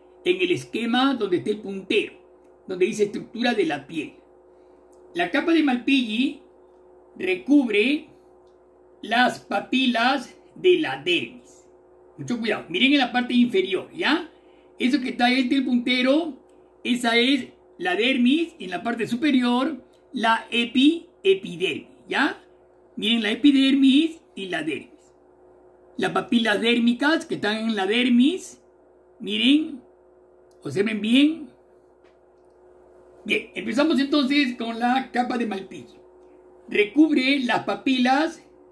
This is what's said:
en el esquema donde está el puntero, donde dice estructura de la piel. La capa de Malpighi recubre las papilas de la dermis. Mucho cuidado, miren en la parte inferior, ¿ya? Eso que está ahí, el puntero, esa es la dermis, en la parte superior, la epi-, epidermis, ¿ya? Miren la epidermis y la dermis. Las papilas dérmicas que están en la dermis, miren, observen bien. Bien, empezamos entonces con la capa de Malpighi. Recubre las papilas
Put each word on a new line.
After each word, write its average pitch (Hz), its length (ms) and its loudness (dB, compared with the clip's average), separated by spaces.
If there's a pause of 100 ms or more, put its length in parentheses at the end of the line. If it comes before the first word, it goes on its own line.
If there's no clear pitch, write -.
(220)
en 180 200 0
el 180 100 0
esquema 233 600 -2
donde 190 240 -2
está - 100 -6
el 208 120 -4
puntero, 196 520 -4 (540)
donde 185 180 -4
dice 214 200 0
estructura 226 500 -2
de 202 100 2
la 143 220 -4
piel. 143 280 -10 (1000)
La 339 160 -2
capa 330 220 0
de 311 100 4
Malpighi 262 800 0 (760)
recubre 226 920 2 (920)
las 240 400 0
papilas 247 960 -2 (180)
de 175 240 4
la 143 240 -6
dermis. - 640 -6 (540)
Mucho 151 200 -6
cuidado, 220 300 -4
miren 240 240 2
en 285 60 4
la 247 140 0
parte 247 200 -2
inferior, 196 640 0
¿ya? 214 340 -2 (500)
Eso 247 220 0
que 254 80 -6
está 240 180 0
ahí, 247 240 0
el 269 140 0
puntero, 254 720 0 (480)
esa 233 320 0
es 247 300 2 (320)
la 180 180 -4
dermis, 254 640 0
en 185 120 -14
la 180 120 -8
parte 226 260 -6
superior, 254 720 0 (300)
la 226 380 0
epi-, 254 580 2 (160)
epidermis, 175 640 -2 (200)
¿ya? 226 320 -2 (560)
Miren 220 260 0
la 208 80 -2
epidermis 269 920 4 (140)
y 190 120 -10
la 165 160 -6
dermis. 147 280 -8 (1080)
Las 180 160 -2
papilas 208 480 0
dérmicas 240 640 2
que 175 100 -6
están 208 200 -2
en 220 180 -4
la 196 120 -2
dermis, 247 760 2 (560)
miren, 262 600 0 (840)
observen 202 380 -2
bien. 285 480 2 (1800)
Bien, 214 300 -4
empezamos 240 440 0
entonces 277 580 0
con 226 220 -8
la 247 320 -2
capa 247 280 -2
de 226 80 -2
Malpighi. 190 500 -12 (720)
Recubre 269 720 2
las 226 240 -2
papilas 262 800 0 (280)